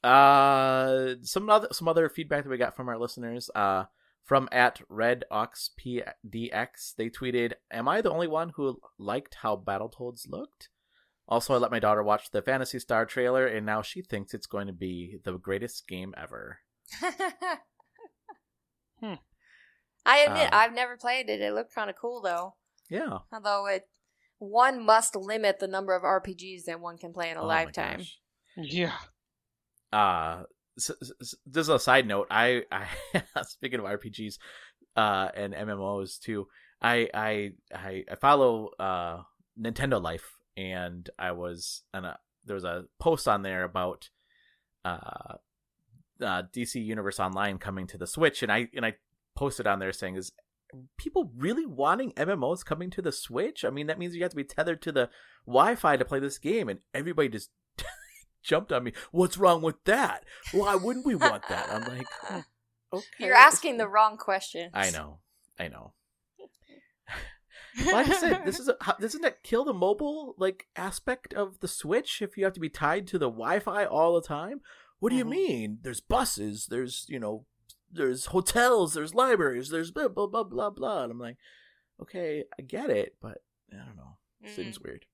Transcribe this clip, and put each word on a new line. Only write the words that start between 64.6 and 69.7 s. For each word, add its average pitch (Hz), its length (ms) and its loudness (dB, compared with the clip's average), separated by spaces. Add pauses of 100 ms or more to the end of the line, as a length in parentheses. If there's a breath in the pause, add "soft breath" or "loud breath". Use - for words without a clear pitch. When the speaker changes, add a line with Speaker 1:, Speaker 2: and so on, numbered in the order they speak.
Speaker 1:
I 196 160 2
know. 76 300 -8 (400)
I 85 80 -6
know. 57 260 -16 (460)
<laughs> - 720 -20 (720 loud breath)
Like 294 240 6
I 370 100 6
said, 320 240 2
this 370 160 -2
is 262 100 -4
a, - 120 4
how, - 120 0
doesn't 226 300 -4
it - 200 0
kill 233 200 0
the 285 100 -2